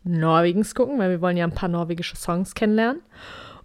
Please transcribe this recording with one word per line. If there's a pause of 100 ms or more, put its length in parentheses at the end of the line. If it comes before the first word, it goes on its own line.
Norwegens
gucken,
weil
wir
wollen
ja
ein
paar
norwegische
Songs
kennenlernen. (640)